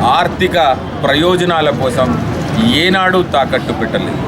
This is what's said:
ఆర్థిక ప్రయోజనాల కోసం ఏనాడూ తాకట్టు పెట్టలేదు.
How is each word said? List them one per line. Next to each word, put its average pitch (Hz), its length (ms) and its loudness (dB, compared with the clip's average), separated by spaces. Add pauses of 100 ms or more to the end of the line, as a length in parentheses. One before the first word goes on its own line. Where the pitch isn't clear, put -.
ఆర్థిక 160 720 2 (260)
ప్రయోజనాల 165 640 2
కోసం 127 680 -2 (400)
ఏనాడూ 185 480 2
తాకట్టు 131 500 0
పెట్టలేదు. 98 440 -4 (100)